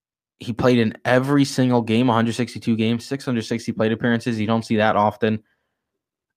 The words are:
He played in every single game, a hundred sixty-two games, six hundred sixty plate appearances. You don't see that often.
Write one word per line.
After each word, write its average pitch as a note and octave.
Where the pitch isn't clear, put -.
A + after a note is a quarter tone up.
He A#2+
played B2
in A2
every C3+
single B2+
game, A2+
a A2+
hundred A2+
sixty-two A2+
games, A2+
six C#3
hundred A#2
sixty A#2
plate A2
appearances. A#2
You G#2
don't A2+
see A2
that G#2
often. A2